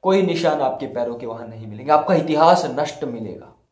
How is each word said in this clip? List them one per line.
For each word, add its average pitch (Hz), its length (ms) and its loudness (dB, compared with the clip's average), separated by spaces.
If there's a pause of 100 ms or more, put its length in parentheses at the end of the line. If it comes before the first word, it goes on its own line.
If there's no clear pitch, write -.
कोई 190 180 4
निशान 165 400 0
आपके 135 260 -2
पैरों 120 280 -4
के 120 100 -12
वहां 113 220 -10
नहीं 113 200 -14
मिलेंगे, 123 240 -4
आपका 151 240 4
इतिहास 160 540 4
नष्ट 147 340 -6
मिलेगा। 113 520 -12 (160)